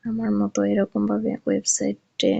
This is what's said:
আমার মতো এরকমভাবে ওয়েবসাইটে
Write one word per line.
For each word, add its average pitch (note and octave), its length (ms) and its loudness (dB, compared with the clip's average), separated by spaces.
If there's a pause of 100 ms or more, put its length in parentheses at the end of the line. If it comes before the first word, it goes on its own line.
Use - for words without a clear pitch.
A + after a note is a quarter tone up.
আমার A3+ 260 -2
মতো G3+ 320 0
এরকমভাবে G3+ 680 0 (140)
ওয়েবসাইটে - 920 -2